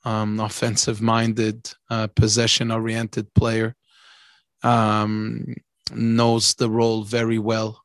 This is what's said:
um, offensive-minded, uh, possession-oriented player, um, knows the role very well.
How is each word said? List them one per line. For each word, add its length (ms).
um, 340
offensive-minded, 1300
uh, 260
possession-oriented 1160
player, 420
um, 880
knows 600
the 160
role 340
very 360
well. 460